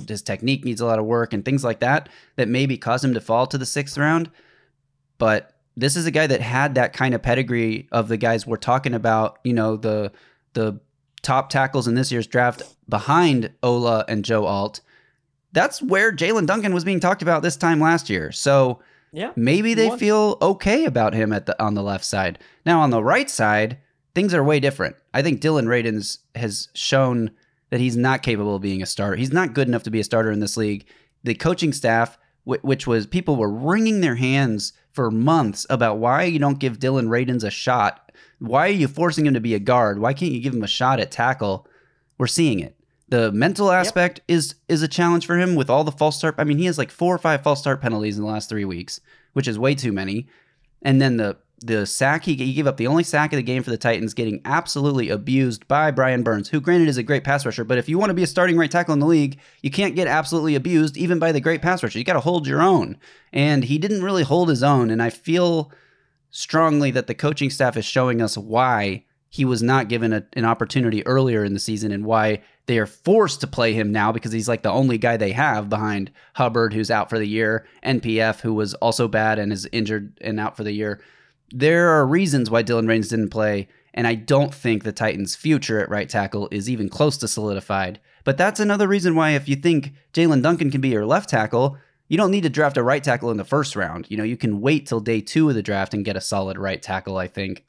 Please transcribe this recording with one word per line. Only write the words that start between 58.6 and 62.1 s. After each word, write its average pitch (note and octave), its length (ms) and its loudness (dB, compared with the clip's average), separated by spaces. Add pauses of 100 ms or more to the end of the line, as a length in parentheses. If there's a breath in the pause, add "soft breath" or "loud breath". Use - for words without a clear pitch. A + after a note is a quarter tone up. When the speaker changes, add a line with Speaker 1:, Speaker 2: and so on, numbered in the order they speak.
Speaker 1:
tackle E3+ 220 0
in C#3+ 80 2
the D3 60 2
league, D3 320 2 (240 soft breath)
you C3+ 80 -4
can't F#3+ 240 0
get E3+ 140 0
absolutely D#3 480 0
abused D#3 400 2
even F3 240 0
by E3 100 2
the D3 100 0
great D#3 220 -2
pass F3+ 220 0
rusher. A2 140 -4
You B2 60 -4
gotta E3+ 160 2